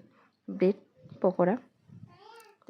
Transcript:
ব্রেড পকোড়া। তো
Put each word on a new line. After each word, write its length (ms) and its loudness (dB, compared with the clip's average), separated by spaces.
ব্রেড 200 2
পকোড়া। 320 2
তো 80 -10